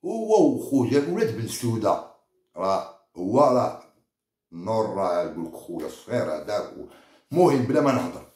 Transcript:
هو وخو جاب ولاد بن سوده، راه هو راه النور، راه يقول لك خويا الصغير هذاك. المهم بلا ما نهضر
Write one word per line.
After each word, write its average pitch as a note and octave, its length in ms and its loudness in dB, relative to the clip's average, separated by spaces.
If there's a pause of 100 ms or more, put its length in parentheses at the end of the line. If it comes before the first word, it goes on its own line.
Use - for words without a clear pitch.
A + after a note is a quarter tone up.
هو G#3+ 500 4
وخو C3 320 0
جاب C#3+ 260 2
ولاد G#3 240 0
بن A2+ 120 -6
سوده، G#2 640 -2 (420)
راه F#2+ 440 -2 (160)
هو G2+ 240 0
راه B2 420 2 (680)
النور، G#2+ 340 -2
راه F2+ 380 -2
يقول E2 200 -8
لك E2 100 -14
خويا D#2+ 320 -10
الصغير - 360 -6
هذاك. - 520 -6 (580)
المهم D3 300 4
بلا C3+ 180 2
ما C#3 120 4
نهضر - 440 -4